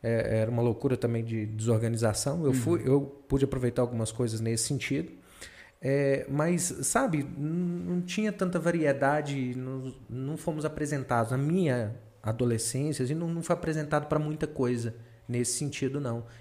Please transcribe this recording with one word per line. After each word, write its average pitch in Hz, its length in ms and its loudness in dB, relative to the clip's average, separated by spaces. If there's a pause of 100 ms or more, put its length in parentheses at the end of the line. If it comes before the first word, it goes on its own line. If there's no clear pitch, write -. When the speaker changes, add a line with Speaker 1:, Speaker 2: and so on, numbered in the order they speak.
Speaker 1:
É, 110 380 2
era 110 100 2
uma 117 100 2
loucura 120 340 2
também 117 280 0
de 113 220 -2
desorganização. 113 960 0
Eu 139 60 4
Speaker 2:
Uhum. 131 40 4
Speaker 1:
fui, 131 320 2
eu 135 140 6 (260)
pude 139 180 4
aproveitar 127 380 0
algumas 117 300 -2
coisas 113 280 -2
nesse 113 280 0
sentido. 143 420 -2 (720)
É, 139 480 2
mas, 156 320 2 (200)
sabe, 214 360 2 (180)
n-, 175 540 -2
não 180 120 0
tinha 214 300 -2
tanta 180 280 -2
variedade, 143 960 2
não, 131 360 -6 (160)
não 131 280 -6
fomos 156 280 -4
apresentados. 135 680 0
Na 127 60 0
minha 139 580 2 (240)
adolescência, 123 840 0
a - 20 0
gente 147 100 0
não, 170 120 -2
não 165 140 -2
foi 175 120 0
apresentado 151 520 -2
pra 151 120 2
muita 151 280 -2
coisa 120 480 -2 (320)
nesse 120 300 0
sentido, 139 440 -2
não. 117 240 -4 (160)